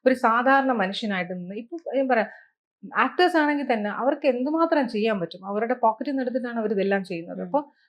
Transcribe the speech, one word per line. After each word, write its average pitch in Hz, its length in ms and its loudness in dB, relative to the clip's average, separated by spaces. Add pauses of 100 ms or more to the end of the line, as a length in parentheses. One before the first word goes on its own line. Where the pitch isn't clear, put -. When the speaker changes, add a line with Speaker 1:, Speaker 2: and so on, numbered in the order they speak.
Speaker 1:
ഒരു 262 80 4
സാധാരണ 254 580 4
മനുഷ്യനായിട്ട് 196 600 -2
നിന്ന് 180 220 -10
ഇപ്പൊ 240 220 -12 (200)
ഞാൻ 269 120 0
പറയാം, 226 180 2 (720)
ആക്ടേഴ്സ് 330 400 2
ആണെങ്കിൽ 294 360 2
തന്നെ 208 180 -2
അവർക്ക് 277 380 0
എന്തുമാത്രം 294 600 2
ചെയ്യാൻ 214 320 0
പറ്റും? 180 260 -8
അവരുടെ 220 280 -2
പോക്കറ്റിൽ 233 360 0
നിന്ന് 269 120 -2
എടുത്തിട്ടാണ് 233 360 -4
അവർ 214 140 0
ഇതെല്ലാം 196 320 2
ചെയ്യുന്നത്. 175 360 -8
Speaker 2:
ഉം. 185 40 -4
Speaker 1:
അപ്പൊ 277 260 -2 (180)